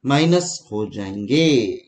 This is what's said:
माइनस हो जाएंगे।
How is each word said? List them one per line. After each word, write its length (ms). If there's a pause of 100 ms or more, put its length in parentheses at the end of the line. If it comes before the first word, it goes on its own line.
माइनस 420 (260)
हो 180
जाएंगे। 960